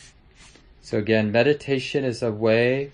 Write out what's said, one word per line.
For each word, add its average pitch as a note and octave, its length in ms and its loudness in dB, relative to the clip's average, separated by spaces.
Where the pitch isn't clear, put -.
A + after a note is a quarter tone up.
So - 160 -6
again, G#2+ 340 0
meditation C3+ 720 0
is A#2+ 180 -4
a A#2 100 -2
way A#2+ 640 0